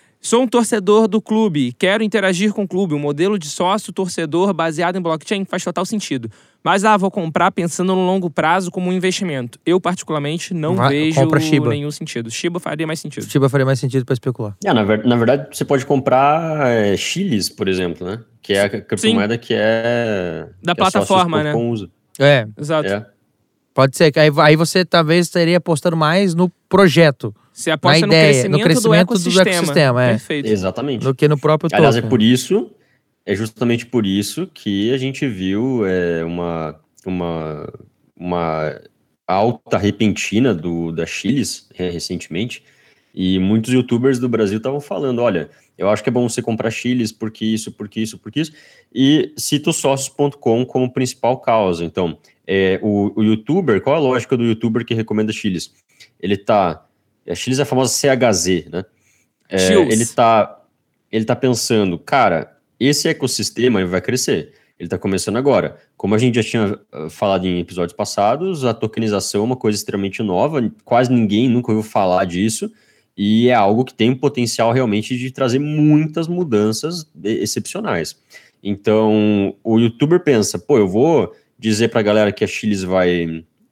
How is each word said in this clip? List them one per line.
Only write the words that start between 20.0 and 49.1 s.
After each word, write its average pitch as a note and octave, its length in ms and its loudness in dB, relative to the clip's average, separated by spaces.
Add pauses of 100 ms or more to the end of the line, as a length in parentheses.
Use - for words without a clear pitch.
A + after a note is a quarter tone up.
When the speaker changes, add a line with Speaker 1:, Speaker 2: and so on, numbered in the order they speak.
Speaker 1:
Da E3+ 120 -2
Speaker 3:
que F3+ 60 -4
a G3 40 2
Speaker 1:
plataforma, F#3 580 2
né? D3+ 100 -2
Speaker 3:
Sócios - 20 -4
ponto A#2+ 120 0
com A#2+ 40 -2
usa. G#2 200 -6 (280)
Speaker 2:
É. C3+ 280 4 (120)
Speaker 1:
Exato. D3+ 300 -2
Speaker 3:
É. G2+ 180 -2 (680)
Speaker 2:
Pode C3+ 240 2
ser, D#3+ 140 6
que C#3+ 80 -2
aí, D3+ 200 6
aí D#3 180 6
você E3+ 280 2
talvez E3+ 420 2
estaria F3 320 2
apostando E3 380 0
mais E3 380 2
no F3+ 140 2 (200)
projeto. D#3 640 4 (240)
Speaker 1:
Você - 140 -6
aposta D#3+ 300 2
Speaker 2:
Na - 80 0
Speaker 1:
no - 40 4
Speaker 2:
ideia, D#3+ 140 6
Speaker 1:
crescimento C3+ 260 4
Speaker 2:
no C#3+ 60 2
Speaker 1:
do - 60 0
Speaker 2:
crescimento - 420 4
do F3+ 60 -2
Speaker 1:
ecossistema. F3+ 380 4
Speaker 2:
ecossistema, D3 540 2
é. B2 60 4
Speaker 1:
Perfeito. C#3 360 -2
Speaker 3:
Exatamente. A2 560 -2
Speaker 2:
Do C3 120 0
que D3 120 2
no D3 120 4
próprio D#3 340 0
Speaker 3:
Aliás, G#2+ 240 4
é A#2+ 60 0
Speaker 2:
token. A2+ 80 -4
Speaker 3:
por A#2+ 100 2
isso, B2+ 500 2 (540)
é G2+ 100 -2
justamente A#2 520 -2
por A#2+ 180 0
isso G2+ 480 -2
que G#2 400 -2
a C3+ 60 -2
gente C3 280 -6
viu, G#2+ 600 -2
é, F2 360 -2
uma, E2+ 560 -6 (280)
uma, E2 640 -6 (420)
uma E2 640 -4 (480)
alta G#2+ 520 -2
repentina G#2 760 0
do, E2 380 -6
da E2 140 -4
Chilis, - 600 -4 (120)
é, F2+ 100 -4
recentemente, F2+ 760 -8 (520)
e F#2 240 0
muitos A2 340 0
youtubers B2+ 460 2
do B2 100 -2
Brasil A2 320 0
tavam C3 180 -4
falando, C#3+ 440 -4
"Olha, F#2 260 0 (300)
eu F#2 100 0
acho G#2 140 0
que - 80 -2
é - 20 -2
bom A#2+ 160 0
você A#2 140 -4
comprar A2+ 280 -4
Chilis A#2+ 400 -2
porque A2 360 -8
isso, A2 260 -4
porque G#2 280 -10
isso, A2 180 -6
porque A2+ 220 -8
isso", D#3+ 120 -6 (420)
e C3+ 400 2